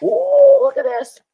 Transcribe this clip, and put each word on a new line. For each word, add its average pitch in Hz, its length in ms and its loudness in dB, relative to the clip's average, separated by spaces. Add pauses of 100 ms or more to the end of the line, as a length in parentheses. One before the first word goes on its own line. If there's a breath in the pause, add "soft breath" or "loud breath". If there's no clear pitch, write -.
Oh, 554 600 2
look 262 140 -4
at - 80 -8
this. - 360 -10 (120)